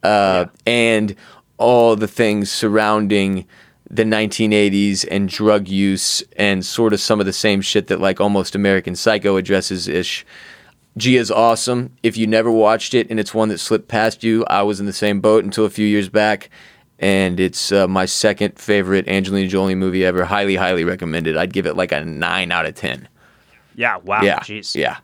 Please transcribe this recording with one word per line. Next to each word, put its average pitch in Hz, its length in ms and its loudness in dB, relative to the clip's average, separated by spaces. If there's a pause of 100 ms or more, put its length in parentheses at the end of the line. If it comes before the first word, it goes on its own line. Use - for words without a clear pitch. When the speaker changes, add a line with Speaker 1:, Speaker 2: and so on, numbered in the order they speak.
Speaker 1:
uh, 95 420 2
Speaker 2:
Yeah. - 0 - (220)
Speaker 1:
and 113 480 2 (420)
all 117 380 4
the 107 120 -2
things 104 440 0
surrounding 104 960 0 (420)
the 110 160 0
nineteen 107 480 0
eighties 101 520 2
and 101 220 -2
drug 104 400 0
use 95 540 -2 (160)
and 98 260 0
sort 110 300 0
of 98 80 0
some 107 180 0
of 101 60 0
the 95 80 -4
same 101 280 0
shit 95 260 -2
that, 85 120 -2
like, 95 220 0
almost 101 320 0
American 98 420 0
Psycho 101 420 0
addresses 95 500 -2
ish. 87 360 -4 (720)
Gia's 117 340 2
awesome. 120 720 0
If 113 120 0
you 113 120 0
never 113 240 2
watched 110 420 2
it 117 160 2
and 113 100 -4
it's 101 140 -6
one 110 160 0
that 101 80 -6
slipped - 300 -2
past 110 360 -2
you, 113 220 0
I 101 160 0
was 104 180 -2
in 101 60 -6
the 101 80 -6
same 104 260 -2
boat 107 240 4
until 101 220 -2
a 104 60 0
few 107 160 -2
years 104 220 0
back. 107 420 0 (520)
And 95 360 0
it's, 92 320 -2
uh, 98 160 4
my 95 180 0
second 104 540 -2
favorite 98 480 0
Angelina 95 400 0
Jolie 95 260 0
movie 92 320 0
ever. 90 180 0
Highly, 98 320 0
highly 90 280 0
recommended. 82 520 -2
I'd 90 160 -2
give 92 140 -2
it, 80 100 -2
like, 92 160 -2
a 76 140 -4
nine 85 460 -4
out 85 160 -2
of 71 80 -10
ten. 67 340 -10 (640)
Speaker 2:
Yeah, 117 300 -4
wow. 101 180 -2
Speaker 1:
Yeah, 98 200 2
Speaker 2:
Jeez. 104 340 -12
Speaker 1:
yeah. - 280 -4